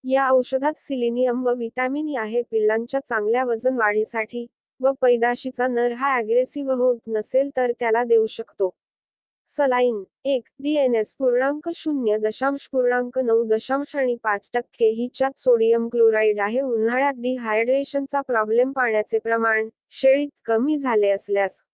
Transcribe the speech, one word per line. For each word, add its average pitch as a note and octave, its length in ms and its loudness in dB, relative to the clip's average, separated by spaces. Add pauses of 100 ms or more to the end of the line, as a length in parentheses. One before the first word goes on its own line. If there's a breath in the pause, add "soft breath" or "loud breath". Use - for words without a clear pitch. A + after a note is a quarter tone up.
या C4 280 2
औषधात C4 480 0
सिलिनियम B3 640 -2
व B3 120 2
व्हिटॅमिन B3+ 540 -4
ई D4 80 -4
आहे. A3+ 260 -2
पिल्लांच्या A3+ 580 0
चांगल्या A3+ 440 0
वजन B3 320 -2
वाढीसाठी A3 680 -2 (340)
व C4 120 2 (100)
पैदाशीचा B3 680 0
नर A#3+ 260 0
हा C4+ 200 -2
ॲग्रेसिव्ह B3+ 600 -2
होत B3 240 0 (100)
नसेल B3+ 480 0
तर B3 220 0
त्याला A#3 260 0
देऊ A3+ 240 4
शकतो. - 400 -6 (800)
सलाईन, B3 540 0 (220)
एक C4+ 180 -2 (180)
डीएनएस C4 580 0
पूर्णांक C4+ 560 0
शून्य B3+ 440 -2
दशांश C4 540 -4
पूर्णांक B3 480 0
नऊ A#3 260 2
दशांश C4 480 -2
आणि B3+ 280 0
पाच G#3 300 -4
टक्के A#3+ 400 0
हिच्यात B3+ 460 -4
सोडियम A#3 500 4
क्लोराईड A3 520 4
आहे. A3 200 0
उन्हाळ्यात B3 600 0
डिहायड्रेशनचा B3+ 1040 -2
प्रॉब्लेम, A#3 500 2
पाण्याचे A3 480 0
प्रमाण A3+ 480 0 (240)
शेळीत C#4+ 360 2 (160)
कमी B3+ 340 2
झाले A3 320 2
असल्यास G3 500 -2 (120)